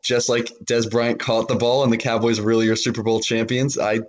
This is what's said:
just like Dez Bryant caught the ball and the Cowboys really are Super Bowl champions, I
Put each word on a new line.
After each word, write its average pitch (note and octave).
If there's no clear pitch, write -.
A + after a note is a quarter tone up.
just B2
like A#2+
Dez A#2
Bryant A#2
caught A#2
the B2
ball B2
and A#2
the A#2
Cowboys A2+
really A2
are A2
Super A2+
Bowl A2+
champions, A#2+
I A2